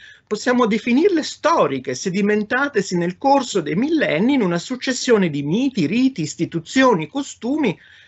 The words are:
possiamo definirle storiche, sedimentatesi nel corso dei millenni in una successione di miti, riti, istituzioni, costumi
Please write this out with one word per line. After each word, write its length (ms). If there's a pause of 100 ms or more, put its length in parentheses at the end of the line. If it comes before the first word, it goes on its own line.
(260)
possiamo 400
definirle 560
storiche, 720
sedimentatesi 1040
nel 200
corso 440
dei 140
millenni 600
in 60
una 180
successione 680
di 140
miti, 420
riti, 360
istituzioni, 840
costumi 720 (300)